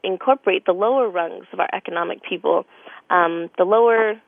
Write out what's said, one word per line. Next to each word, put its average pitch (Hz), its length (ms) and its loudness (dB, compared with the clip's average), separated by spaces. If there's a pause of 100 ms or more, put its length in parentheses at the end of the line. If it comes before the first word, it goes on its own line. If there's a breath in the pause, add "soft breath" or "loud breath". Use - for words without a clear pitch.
incorporate 190 640 -2
the 185 80 2
lower 233 340 0
rungs 175 460 -6
of 190 80 -8
our - 140 0
economic 170 480 -6
people, - 420 -2 (460 loud breath)
um, 170 480 2
the 180 60 4
lower 226 500 4 (140)